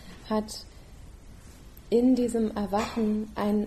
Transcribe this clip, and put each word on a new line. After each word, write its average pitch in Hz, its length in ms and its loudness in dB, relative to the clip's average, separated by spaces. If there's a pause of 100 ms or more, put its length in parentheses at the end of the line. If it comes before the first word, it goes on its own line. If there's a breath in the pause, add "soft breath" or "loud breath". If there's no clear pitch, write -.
(280 soft breath)
hat 214 360 -2 (1300 soft breath)
in 247 220 8
diesem 233 420 2
Erwachen 214 760 0
ein 208 320 2